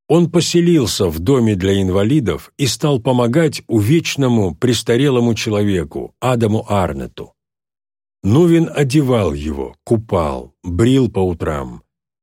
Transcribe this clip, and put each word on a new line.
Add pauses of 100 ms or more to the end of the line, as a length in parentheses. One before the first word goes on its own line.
Он
поселился
в
доме
для
инвалидов
и
стал
помогать
увечному
престарелому
человеку,
Адаму
Арнету. (880)
Нувин
одевал
его,
купал, (100)
брил
по
утрам. (380)